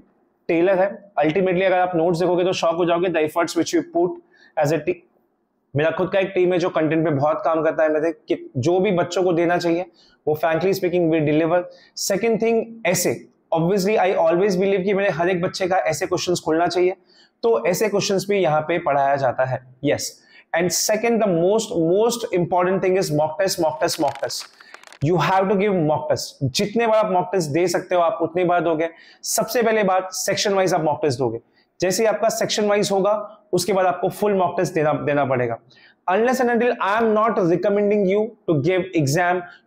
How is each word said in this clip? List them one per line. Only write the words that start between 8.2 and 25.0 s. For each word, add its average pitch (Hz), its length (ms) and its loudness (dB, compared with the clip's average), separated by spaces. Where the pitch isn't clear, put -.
जो 170 200 2
भी 202 120 2
बच्चों 175 300 0
को 180 100 2
देना 170 260 2
चाहिए, 170 280 -2
वो 151 60 0
frankly 165 400 0
speaking 175 380 0
we 160 80 2
deliver। 160 420 2
Second 220 260 0
thing, 226 260 0
ऐसे, 170 420 -2
obviously 185 440 0
I 190 160 2
always 175 420 2
believe 196 280 0
कि 202 100 0
मेरे 196 160 0
हर 170 180 -2
एक 180 140 0
बच्चे 190 240 -4
का 180 100 0
ऐसे 160 300 -2
क्वेश्चंस 170 380 -2
खुलना 165 220 2
चाहिए, 180 300 0
तो 226 240 0
ऐसे 185 220 0
क्वेश्चंस 196 420 -2
भी 208 80 2
यहाँ 151 220 2
पे 170 180 -4
पढ़ाया 143 380 0
जाता 139 280 0
है। 127 300 -8
यस, - 400 -4
and 170 140 0
second, 226 480 0
the 214 100 2
most, 185 500 0
most 185 600 0
important 180 440 0
thing 185 180 2
is 147 180 0
mock 156 100 0
test, 185 180 -2
mock 160 240 -2
test, 170 160 -4
mock 139 220 0
test। 120 200 -8